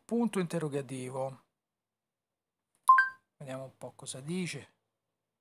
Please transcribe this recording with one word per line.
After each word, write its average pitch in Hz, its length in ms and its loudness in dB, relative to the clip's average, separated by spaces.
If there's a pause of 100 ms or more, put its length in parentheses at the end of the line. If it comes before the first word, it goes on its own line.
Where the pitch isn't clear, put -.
Punto 226 340 0
interrogativo. 135 1040 -4 (2000)
Vediamo 135 280 -10
un - 120 -20
po' 127 200 -12
cosa 131 240 -12
dice 156 540 -6 (640)